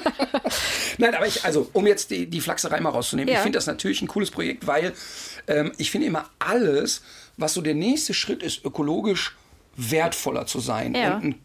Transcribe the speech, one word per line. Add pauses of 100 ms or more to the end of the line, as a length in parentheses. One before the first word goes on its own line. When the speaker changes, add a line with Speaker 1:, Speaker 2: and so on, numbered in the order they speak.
(180)
Speaker 1:
<laughs>
Nein,
aber
ich,
also,
um
jetzt
die,
die
Flachserei
mal
rauszunehmen,
Speaker 2:
Ja.
Speaker 1:
ich
finde
das
natürlich
ein
cooles
Projekt,
weil, (540)
ähm,
ich
finde
immer (100)
alles, (340)
was
so
der
nächste
Schritt
ist,
ökologisch (400)
wertvoller
zu
sein
Speaker 2:
Ja.
Speaker 1:
und
ein (100)